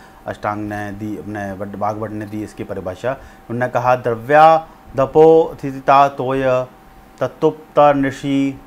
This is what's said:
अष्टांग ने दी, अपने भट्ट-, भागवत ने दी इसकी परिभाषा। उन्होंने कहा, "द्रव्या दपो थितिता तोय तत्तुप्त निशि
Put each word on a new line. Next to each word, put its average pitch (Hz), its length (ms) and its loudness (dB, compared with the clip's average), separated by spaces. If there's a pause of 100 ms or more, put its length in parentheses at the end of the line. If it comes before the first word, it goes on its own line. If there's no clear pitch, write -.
(280)
अष्टांग 104 420 -8
ने 104 240 -10
दी, 104 240 -10
अपने 101 380 -10
भट्ट-, 101 220 -12
भागवत 104 340 -6
ने 107 160 -10
दी 107 160 -10
इसकी 104 220 -12
परिभाषा। 98 520 -8 (340)
उन्होंने 120 220 -4
कहा, 123 240 0
"द्रव्या 143 720 2 (280)
दपो 156 680 4
थितिता 139 440 2
तोय 131 580 -2 (540)
तत्तुप्त 147 760 2
निशि 139 720 -2